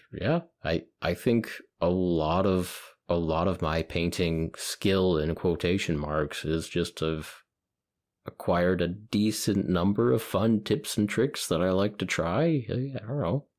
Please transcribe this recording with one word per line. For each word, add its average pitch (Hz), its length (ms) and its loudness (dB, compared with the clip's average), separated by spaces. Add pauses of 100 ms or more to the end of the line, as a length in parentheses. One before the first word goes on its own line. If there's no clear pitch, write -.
(120)
yeah, 160 300 -2 (220)
I, 82 200 0 (180)
I 87 140 0
think 117 340 0 (320)
a 85 80 2
lot 87 560 2
of, 92 340 0 (300)
a 87 60 2
lot 82 320 0
of 90 160 -2
my 80 180 0
painting 85 760 0
skill 92 600 2
in 78 160 0
quotation 87 640 0
marks 76 480 -4
is 80 240 -2
just - 320 -2
I've 80 320 -4 (960)
acquired 90 540 0
a 85 80 0
decent 104 800 0
number 101 440 2
of 117 100 2
fun 104 400 2
tips - 360 -2
and 104 120 2
tricks - 380 -2
that 82 160 0
I 92 80 2
like 98 260 0
to 92 80 -4
try. 117 640 0
I, - 40 -2 (220)
I 117 120 -6
don't 139 140 -4
know. 104 240 0 (140)